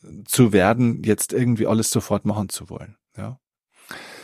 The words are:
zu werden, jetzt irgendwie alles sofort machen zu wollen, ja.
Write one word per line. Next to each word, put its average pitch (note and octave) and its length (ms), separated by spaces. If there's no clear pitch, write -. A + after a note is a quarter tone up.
zu A#2 280
werden, A2+ 500
jetzt G#2+ 300
irgendwie A#2+ 340
alles A2 240
sofort - 340
machen G#2 240
zu - 200
wollen, - 280
ja. A2 240